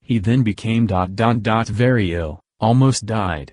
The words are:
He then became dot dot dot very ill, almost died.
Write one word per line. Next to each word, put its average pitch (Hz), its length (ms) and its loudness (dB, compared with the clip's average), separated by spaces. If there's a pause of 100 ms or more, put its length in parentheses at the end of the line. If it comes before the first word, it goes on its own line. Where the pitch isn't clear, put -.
He 120 140 -2
then 117 240 2
became 113 420 0
dot 95 300 -2
dot 113 260 0
dot 110 240 0
very 107 480 0
ill, 82 240 -6 (220)
almost 123 460 2
died. 92 460 -4